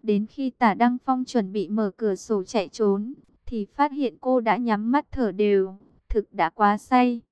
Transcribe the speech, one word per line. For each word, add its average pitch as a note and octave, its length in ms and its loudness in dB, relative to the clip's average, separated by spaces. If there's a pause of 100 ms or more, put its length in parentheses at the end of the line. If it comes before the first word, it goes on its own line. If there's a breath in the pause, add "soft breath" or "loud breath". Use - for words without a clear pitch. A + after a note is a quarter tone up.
Đến G#3+ 220 0
khi C4+ 240 -6
Tả A3+ 240 2
Đăng A#3+ 320 2
Phong B3+ 200 -2
chuẩn G3 260 -2
bị F#3+ 180 -4
mở G#3 280 -2
cửa G#3 180 -2
sổ G3 280 -4
chạy F#3+ 240 -4
trốn, G#3 460 -2 (320)
thì G#3+ 200 -6
phát C#4+ 260 -2
hiện C4+ 300 -4
cô B3+ 180 2
đã A3 180 2
nhắm A3+ 340 0
mắt D4 200 0
thở A#3 200 -2
đều, G3 460 0 (320)
thực - 240 -2
đã E3+ 160 0
quá G#3 280 2
say. B3 440 2 (100)